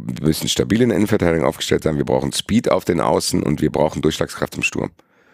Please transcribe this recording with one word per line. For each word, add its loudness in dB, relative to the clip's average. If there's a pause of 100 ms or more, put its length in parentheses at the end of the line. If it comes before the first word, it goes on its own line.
(220)
müssen 0
stabil 0
in 4
der 2
Innenverteidigung 2
aufgestellt 0
sein, 2
wir 0
brauchen 0
Speed 0
auf 2
den 2
Außen 0
und 0
wir 0
brauchen 0
Durchschlagskraft -2
im -4
Sturm. -4 (420)